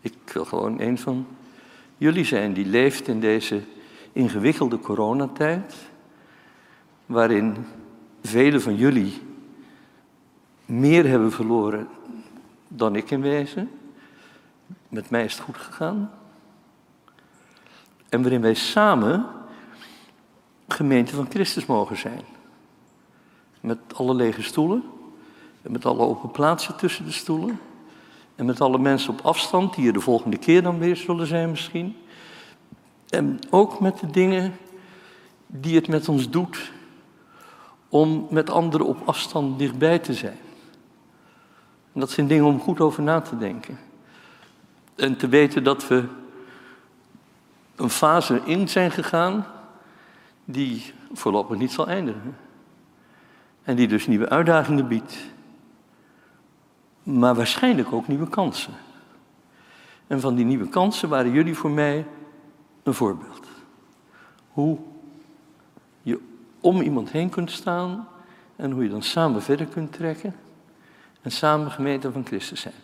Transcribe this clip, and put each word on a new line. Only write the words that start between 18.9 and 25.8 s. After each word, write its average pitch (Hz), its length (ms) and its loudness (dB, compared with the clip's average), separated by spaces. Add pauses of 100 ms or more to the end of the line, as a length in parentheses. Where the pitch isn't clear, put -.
gemeente 135 460 2
van 139 160 -2
Christus - 360 -4
mogen 104 300 0
zijn. 113 240 -10 (1400)
Met 113 180 -6 (160)
alle 131 200 0
lege 110 280 0
stoelen 175 400 0 (800)
en - 100 -10
met - 140 -4